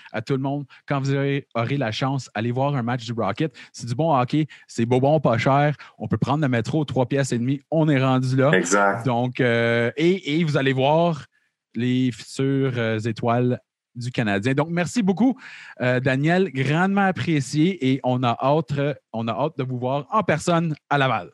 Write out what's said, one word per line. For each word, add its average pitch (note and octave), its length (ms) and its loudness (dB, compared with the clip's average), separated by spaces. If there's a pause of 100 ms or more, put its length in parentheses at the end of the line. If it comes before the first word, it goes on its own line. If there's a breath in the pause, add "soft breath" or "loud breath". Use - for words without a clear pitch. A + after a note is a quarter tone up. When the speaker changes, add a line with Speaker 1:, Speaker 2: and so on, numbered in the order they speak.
(100)
Speaker 1:
à A2 100 -6
tout C#3 120 -4
le C3 80 0
monde, C#3 240 -4 (240 loud breath)
quand C#3+ 100 -2
vous C#3 160 -2
aurez, C#3 400 -2
aurez A#2 220 -2
la A#2 160 -2
chance, C3+ 420 -4
allez A2+ 160 -2
voir C3+ 240 -2
un B2+ 80 -2
match A#2+ 220 -4
du A#2+ 80 -8
Rocket. A2 420 -2 (180 loud breath)
C'est - 140 -14
du A#2+ 80 -4
bon D#3 180 0
hockey, C#3 360 0 (180 loud breath)
c'est - 180 -2
beau, B2+ 140 2
bon, C#3+ 220 2
pas A#2 180 2
cher. C#3+ 380 2 (200 loud breath)
On - 120 -8
peut - 80 -2
prendre D3 260 0
le C3+ 60 0
métro, B2+ 360 0
trois B2+ 220 -2
pièces C#3 240 -2
et A#2+ 80 -2
demie, C3+ 220 -2 (100)
on D#3 180 2
est C3+ 140 4
rendu C3 320 2
là. C3+ 180 4
Speaker 2:
Exact. G2+ 540 2
Speaker 1:
Donc, A#2+ 320 -2
euh, A#2 580 2
et, E3 440 0
et - 20 2
vous D3+ 140 0
allez C3+ 160 2
voir D3+ 540 2 (500)
les B2 340 0
futures, C3+ 680 -2
euh, A2 200 0
étoiles A#2+ 640 0 (340)
du A#2+ 160 -8
Canadien. G#2+ 440 0
Donc, D3+ 160 -2
merci F3 340 -2
beaucoup, G3 340 2 (420 loud breath)
euh, B2+ 200 2
Daniel, D3+ 500 2
grandement F3 560 0
apprécié D3+ 840 0
et C3+ 100 0
on B2+ 220 0
a A#2 180 2
hâte, D3 340 2
euh, C#3+ 160 0 (200)
on A2+ 160 -4
a A2+ 40 -2
hâte C#3+ 240 -4
de C#3 60 -4
vous B2+ 160 -6
voir C3+ 320 -4
en G#3+ 140 0
personne E3 500 0 (160)
à C#3+ 80 2
Laval. A2+ 360 0